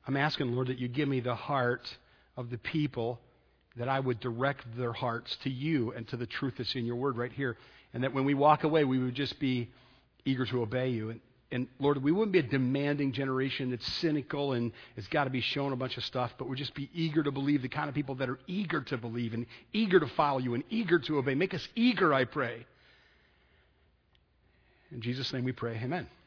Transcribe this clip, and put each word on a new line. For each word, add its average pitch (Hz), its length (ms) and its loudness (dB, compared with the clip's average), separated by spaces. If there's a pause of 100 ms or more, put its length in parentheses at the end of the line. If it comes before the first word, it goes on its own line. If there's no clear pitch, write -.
I'm 135 100 0
asking, 139 380 0
Lord, 127 120 0
that 127 120 -4
you 127 80 -2
give 135 200 -2
me 135 120 0
the 120 160 -2
heart 123 520 -2 (480)
of 120 140 -8
the 120 80 -6
people, 127 640 -2 (540)
that 120 120 -4
I 135 120 2
would 127 200 0
direct 123 560 -4
their 120 180 -2
hearts 117 500 -4
to 139 60 -2
you 131 440 0
and 113 140 -10
to 123 100 -6
the 117 80 -4
truth 127 320 -4
that's - 180 -6
in 123 100 -2
your 120 100 -2
word 127 220 -2
right 120 140 -4
here, 120 240 -4 (380)
and 123 100 -2
that 135 80 0
when 135 140 2
we 143 80 4
walk 143 300 6
away, 156 200 6
we 131 140 4
would 127 180 0
just 135 240 -4
be 127 300 0 (560)
eager 131 220 2
to 123 140 0
obey 127 280 0
you. 110 220 -2
And, 120 80 -10 (320)
and 127 160 -2 (120)
Lord, 139 220 4
we 139 100 4
wouldn't 208 200 4
be 185 80 6
a 156 40 4
demanding 139 680 2
generation 131 600 -2
that's 120 220 -6
cynical 143 600 0
and 120 180 0 (240)
it's 95 120 -10
gotta 143 220 2
be 127 120 0
shown 139 320 -2
a - 20 -2
bunch 127 220 -4
of 120 60 -8
stuff, 123 340 -4
but 123 100 -6
we'd 131 100 -4
just 135 160 -6
be 143 200 -8
eager 160 280 2
to 143 100 2
believe, 139 300 2
the 123 80 -4
kind 151 200 -2
of 139 40 -8
people 139 220 -2
that 127 140 -2
are 127 180 -4
eager 180 340 -2
to 127 160 -4
believe 117 360 -4
and 120 120 -4 (280)
eager 202 260 6
to 151 80 4
follow 143 320 2
you 123 160 0
and 135 140 -2
eager 208 280 2
to 151 200 0
obey. 135 180 2
Make 180 180 0
us 165 220 -6
eager, 196 380 4
I 131 120 6
pray. 120 400 -4 (2250)
In 123 100 -10
Jesus' 123 300 -4
name 127 120 -2
we 127 80 0
pray, 117 320 -4
amen. 131 240 -4 (200)